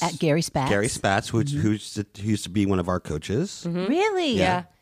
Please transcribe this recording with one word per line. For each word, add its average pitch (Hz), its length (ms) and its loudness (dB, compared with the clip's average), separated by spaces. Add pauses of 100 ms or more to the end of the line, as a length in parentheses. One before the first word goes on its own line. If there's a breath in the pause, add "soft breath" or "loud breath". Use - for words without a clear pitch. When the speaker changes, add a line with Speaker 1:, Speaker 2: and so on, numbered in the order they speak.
Speaker 1:
at 170 160 0
Gary 165 240 4
Spatz. 135 260 -2
Speaker 2:
Gary 101 200 2
Spatz, - 440 0
which, 117 200 2
Speaker 1:
Mm-hmm. 143 80 -2
Speaker 2:
who's, 107 340 0
who 104 340 -6
used 104 140 2
to - 80 -10
be 98 160 2
one 98 140 2
of 85 80 -2
our 90 100 2
coaches. 95 680 -4
Speaker 3:
Mm-hmm. 175 220 -4
Speaker 1:
Really? 359 460 2
Speaker 3:
Yeah. 190 100 2
Speaker 2:
Yeah. 180 200 2 (200 soft breath)